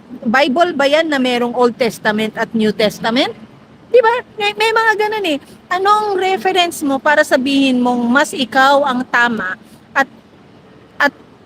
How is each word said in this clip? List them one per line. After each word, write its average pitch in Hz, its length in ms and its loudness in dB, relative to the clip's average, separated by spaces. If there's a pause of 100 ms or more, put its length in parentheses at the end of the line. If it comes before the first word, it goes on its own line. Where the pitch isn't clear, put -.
(220)
Bible 277 560 0
ba 277 80 2
yan 311 240 0
na 277 80 0
merong 240 400 -2
Old 240 160 2
Testament 214 640 -4
at 220 160 -4
New 220 160 2
Testament? 233 640 -2 (560)
Di 466 80 6
ba? 453 160 4 (240)
May, 415 160 -2
may 440 160 0
mga 453 240 2
ganun 415 400 -2
eh. 277 40 -4 (360)
Anong 403 440 0
reference 370 680 -2
mo 277 160 -2
para 302 240 2
sabihin 269 560 0
mong 240 240 0
mas 277 240 2
ikaw 277 560 2
ang 254 200 -2
tama 220 520 -2 (360)
at, 269 120 0 (920)
at 285 160 0 (320)